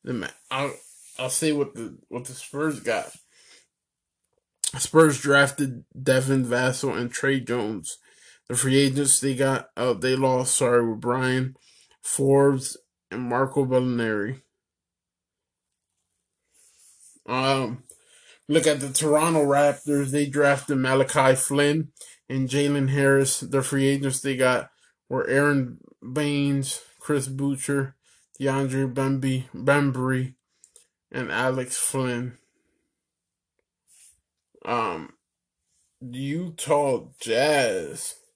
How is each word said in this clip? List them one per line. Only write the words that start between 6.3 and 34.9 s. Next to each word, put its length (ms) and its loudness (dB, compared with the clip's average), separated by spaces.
Vassell 500 -2
and 160 -4
Trey 280 -2
Jones. 580 -4
The 80 -6
free 220 2
agents 420 4
they 140 -2
got, 420 0
uh, 180 0
they 220 0
lost, 400 0
sorry, 300 4
were 100 -2
Brian 600 -2
Forbes 760 2
and 140 -8
Marco 420 0
Bellinelli. 760 0
Um, 580 -2
look 200 4
at 120 2
the 140 -8
Toronto 500 2
Raptors. 680 2
They 160 0
drafted 500 2
Malachi 580 4
Flynn 520 0
and 180 -2
Jalen 440 0
Harris. 480 4
The 240 -2
free 240 0
agents 320 0
they 160 -4
got 340 2
were 180 -2
Aaron 520 2
Baines, 800 -2
Chris 280 -2
Boucher, 680 -4
DeAndre 540 -2
Bemby, 520 -2
Bembry, 800 0
and 200 -6
Alex 460 -2
Flynn. 600 -4
Um, 480 -4